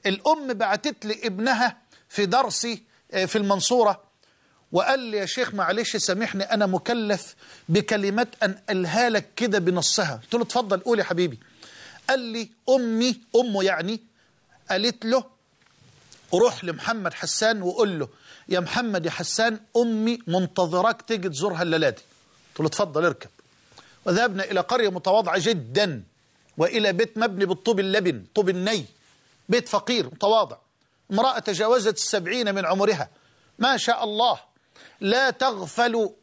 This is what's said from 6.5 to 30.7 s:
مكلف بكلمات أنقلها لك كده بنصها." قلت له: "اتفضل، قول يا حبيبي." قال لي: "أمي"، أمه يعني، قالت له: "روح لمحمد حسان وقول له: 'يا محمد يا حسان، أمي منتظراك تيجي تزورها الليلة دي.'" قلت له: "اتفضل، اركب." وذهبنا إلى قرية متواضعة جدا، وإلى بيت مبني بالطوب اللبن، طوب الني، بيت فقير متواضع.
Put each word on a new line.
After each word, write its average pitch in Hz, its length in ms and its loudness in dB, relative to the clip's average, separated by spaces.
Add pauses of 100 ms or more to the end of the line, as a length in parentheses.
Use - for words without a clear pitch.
مكلف 208 680 -2 (340)
بكلمات 208 580 0 (160)
أنقلها 190 680 0
لك 214 260 -2
كده 208 240 0
بنصها." 170 640 0
قلت - 100 -10
له: 233 80 2
"اتفضل، 208 380 0
قول 226 200 2
يا 185 40 0
حبيبي." 170 360 -2 (720)
قال 262 100 2
لي: 233 300 -8 (200)
"أمي"، 240 520 2 (140)
أمه 226 280 2
يعني، 190 400 -2 (680)
قالت 214 360 -2
له: 247 180 2 (1120)
"روح 214 300 4
لمحمد 180 500 -4
حسان 214 480 -2
وقول 180 380 0
له: 135 80 -4 (420)
'يا 185 100 2
محمد 196 460 -2
يا 160 60 -2
حسان، 220 480 -2 (180)
أمي 233 500 0
منتظراك 180 760 0
تيجي 190 280 -4
تزورها 170 320 -4
الليلة 160 280 2
دي.'" - 120 -8 (540)
قلت - 40 -20
له: 156 80 2
"اتفضل، 160 380 0
اركب." - 240 -2 (760)
وذهبنا 196 380 0
إلى 190 160 -2
قرية 226 300 0
متواضعة 185 500 0
جدا، 156 640 0 (540)
وإلى 202 360 2
بيت 220 240 -2
مبني 202 280 0
بالطوب 190 340 0
اللبن، 190 460 0 (100)
طوب 196 140 2
الني، 185 360 -2 (640)
بيت 240 200 0
فقير 208 360 0
متواضع. 202 520 0 (540)